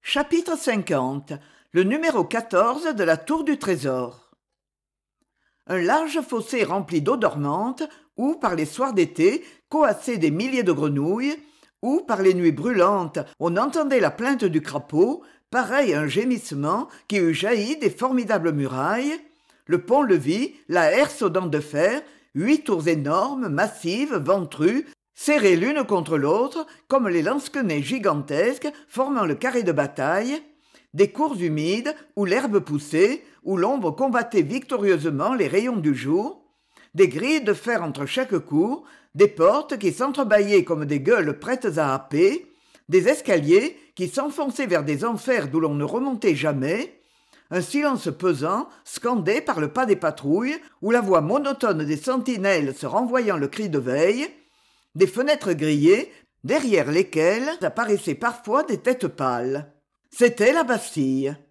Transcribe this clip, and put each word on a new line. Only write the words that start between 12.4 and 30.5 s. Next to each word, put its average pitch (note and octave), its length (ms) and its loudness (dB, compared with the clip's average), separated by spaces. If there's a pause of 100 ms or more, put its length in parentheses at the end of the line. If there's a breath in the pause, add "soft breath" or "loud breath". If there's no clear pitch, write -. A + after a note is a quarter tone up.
brûlantes, F3+ 680 0 (200 loud breath)
on E3+ 180 0
entendait C4+ 420 0
la E3 100 2
plainte A#3+ 340 -2
du D#3+ 160 0
crapaud, D3+ 600 0 (300 loud breath)
pareil A#3 420 0
à D3 60 0
un D3+ 80 -2
gémissement G3 800 -2 (200 loud breath)
qui G#3 100 -2
eût E3 180 2
jailli A3 420 -2
des C4 140 0
formidables A3 640 0
murailles, D#3+ 680 -2 (480 soft breath)
le F3 180 0
pont-levis, G#3 680 2 (120 loud breath)
la E3 240 4
herse C4+ 300 2
aux G3+ 80 2
dents F3+ 160 -2
de D3+ 140 -2
fer, E3+ 420 0 (320 soft breath)
huit B3+ 300 2
tours E3 240 -2
énormes, F#3 600 0
massives, G#3+ 680 -2
ventrues, F3+ 720 0 (320 loud breath)
serrées A3 360 4
l'une C4 280 0
contre F3 320 -2
l'autre, A3+ 520 0 (200 loud breath)
comme B3+ 220 2
les E3+ 140 2
lansquenets G#3+ 580 -2
gigantesques F#3+ 920 0 (160 loud breath)
formant C4 380 -2
le D#3 80 0
carré B3 300 -2
de F3 80 0
bataille, D#3+ 680 0 (540 soft breath)